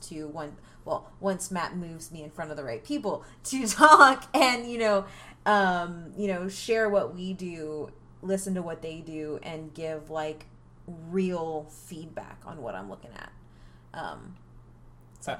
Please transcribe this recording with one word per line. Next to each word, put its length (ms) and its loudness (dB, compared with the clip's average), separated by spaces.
to, 180 -8
one, 300 -10
well, 360 -4
once 300 -2
Matt 260 -2
moves 340 -8
me 120 -12
in 80 -12
front 200 -8
of 60 -8
the 80 -6
right 180 -6
people, 420 -4
<laughs> 100 -16
to 240 0
talk 680 10
and, 340 4
you 100 -4
know, 260 4
um, 720 2
you 100 0
know, 220 -2
share 400 2
what 260 2
we 180 -6
do, 580 -8
listen 320 0
to 80 0
what 200 -6
they 180 -8
do, 420 -6
and 320 -10
give, 360 -6
like, 360 -6
real 580 0
feedback 760 -14
on 180 -12
what 140 -6
I'm 120 -10
looking 280 -16
at. 160 -14
Um, 420 -10
so. 200 -6